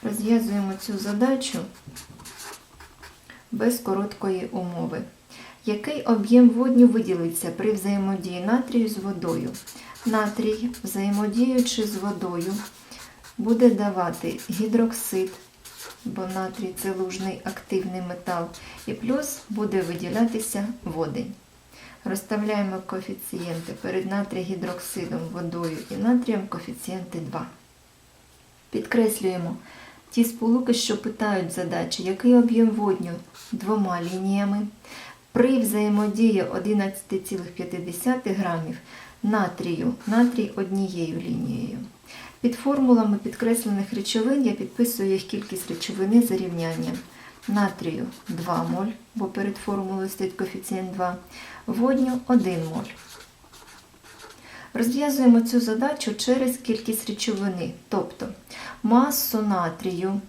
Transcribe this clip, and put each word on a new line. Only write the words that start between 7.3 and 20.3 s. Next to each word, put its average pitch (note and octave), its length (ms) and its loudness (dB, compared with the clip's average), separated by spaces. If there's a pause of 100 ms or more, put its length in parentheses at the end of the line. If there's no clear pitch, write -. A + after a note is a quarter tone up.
при G#3+ 200 0
взаємодії F#3+ 720 -2
натрію A3+ 480 2
з G#3 80 -6
водою? E3+ 520 -4 (560)
Натрій, A3 640 0 (140)
взаємодіючи G#3+ 1000 2
з G#3 120 -2
водою, F#3 580 -4 (840)
буде A#3 320 6
давати G3 720 0 (100)
гідроксид, G#3+ 840 0 (720)
бо F#3+ 160 -6 (140)
натрій — F#3+ 340 -6 (120)
це F#3+ 120 -2
лужний F#3 500 -4
активний F#3 580 -4
метал, F3 460 -4 (400)
і G#3 60 -4
плюс C4+ 460 -2 (100)
буде G3+ 320 0
виділятися G3+ 840 -4 (160)